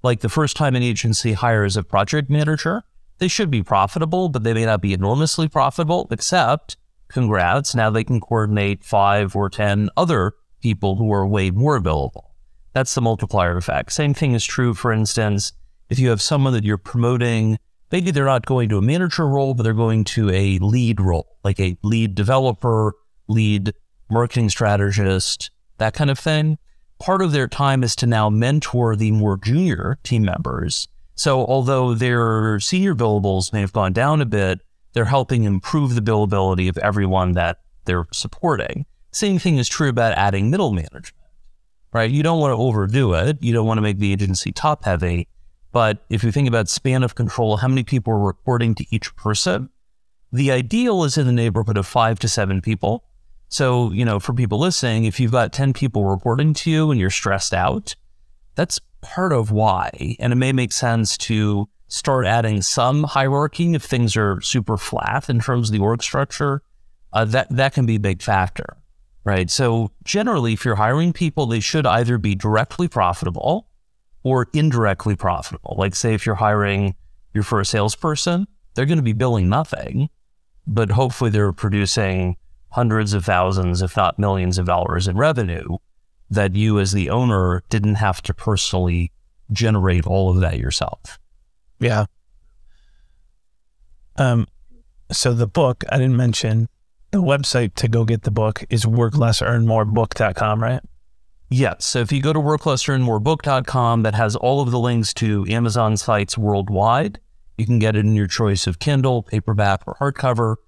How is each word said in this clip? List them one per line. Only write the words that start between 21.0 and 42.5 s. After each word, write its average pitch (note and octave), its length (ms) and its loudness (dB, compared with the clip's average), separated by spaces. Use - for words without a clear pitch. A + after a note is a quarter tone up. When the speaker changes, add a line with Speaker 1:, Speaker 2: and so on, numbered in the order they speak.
Speaker 1:
role, F2 420 0
like G2 160 0
a F#2 240 0
lead A2 320 0
developer, A2 800 0
lead G#2+ 480 0
marketing A#2 400 0
strategist, G2+ 1000 0
that A2 140 0
kind D3 160 0
of C3+ 100 -2
thing. D#3 380 0
Part F#3+ 220 0
of E3+ 100 2
their C3 160 0
time C3+ 340 0
is A#2 140 -2
to - 100 -2
now G#2+ 240 2
mentor A#2+ 640 0
the G#2+ 160 0
more G#2 260 2
junior C3 680 -2
team A2+ 180 0
members. E2 640 -4
So C3 300 0
although B2+ 480 0
their A2+ 680 0
senior F#3 340 0
billables G#2 580 0
may G#2+ 80 -2
have G2 120 -2
gone F#2+ 200 0
down C#3+ 280 2
a C3+ 60 0
bit, G2 340 -2
they're A#2 140 0
helping B2+ 380 2
improve A#2+ 500 0
the A2+ 80 0
billability F#2+ 640 2
of F#2 100 -4
everyone F#2+ 540 0
that E2+ 260 0
they're F2 280 -2
supporting. - 760 -4
Same G3 260 0
thing D#3+ 180 2
is B2 120 0
true D3+ 200 -2
about A#2 280 0
adding G2 340 2
middle E3+ 220 0
management, D2+ 420 -6
right? A2+ 180 0
You C#3+ 120 0
don't E3 160 2
wanna C#3 180 2